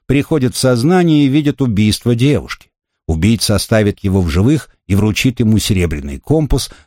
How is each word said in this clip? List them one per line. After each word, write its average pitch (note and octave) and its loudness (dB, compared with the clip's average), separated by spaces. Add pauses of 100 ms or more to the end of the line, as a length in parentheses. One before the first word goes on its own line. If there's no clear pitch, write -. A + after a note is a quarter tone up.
приходит C3+ -2
в - -8
сознание D3 2
и C3+ 0
видит C#3+ 0
убийство G#2+ 0
девушки. A#2 -2 (380)
Убийца G2+ 0
оставит G#2 0
его F#2+ 0
в E2+ -2
живых G#2+ 0 (160)
и G2+ -2
вручит G#2+ -2
ему A2 2
серебряный D2 -4
компас, D3 -2 (180)